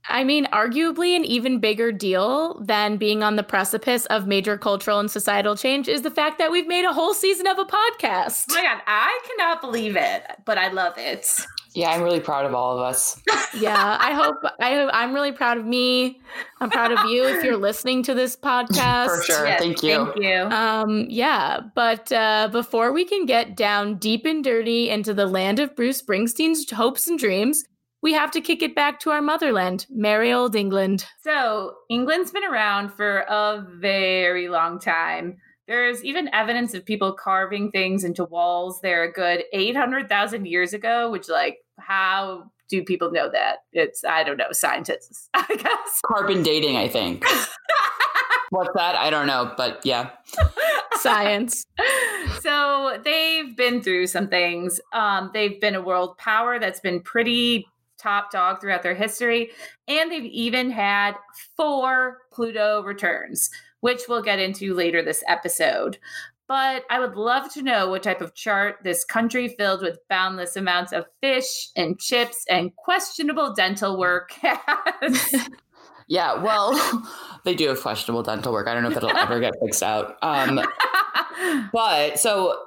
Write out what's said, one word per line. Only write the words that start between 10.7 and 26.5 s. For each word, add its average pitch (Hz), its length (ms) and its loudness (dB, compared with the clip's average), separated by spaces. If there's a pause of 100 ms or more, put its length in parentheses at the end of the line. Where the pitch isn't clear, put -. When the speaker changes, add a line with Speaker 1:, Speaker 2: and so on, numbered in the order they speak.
Speaker 2:
it. 135 320 -4 (460)
Speaker 3:
Yeah, 170 140 0
I'm 170 120 2
really 170 180 2
proud 143 260 0
of 127 100 -2
all 127 220 0
of 123 40 -2
us. - 460 -2
<laughs> 415 40 2 (260)
Speaker 1:
Yeah, 208 420 2
I 269 140 2
hope, 294 220 2 (240)
I, 269 340 2
I'm 240 180 0
really 285 200 0
proud 240 260 0
of 220 80 -6
me. 254 560 0 (400)
I'm 233 80 -2
proud 233 220 2
of 226 180 2
you 247 160 2
if 320 180 2
you're 240 140 2
listening 240 460 0
to 269 100 0
this 254 220 0
Speaker 3:
<laughs> - 80 -20
Speaker 1:
podcast. 247 640 2
Speaker 3:
For 170 160 0
sure. 151 240 2
Speaker 2:
Yes, 175 120 2
Speaker 3:
Thank 170 220 0
you. 151 240 4
Speaker 2:
thank 202 180 -4
you. 190 120 2 (200)
Speaker 1:
Um, 220 540 0
yeah, 233 520 0 (120)
but, 226 380 0
uh, 220 400 2
before 233 400 2
we 349 140 2
can 370 200 0
get 233 320 2
down 208 380 2
deep 220 300 -2
and 311 180 0
dirty 233 480 2
into 214 240 -2
the 202 100 4
land 190 320 2
of 285 180 -2
Bruce 262 240 0
Springsteen's 285 680 0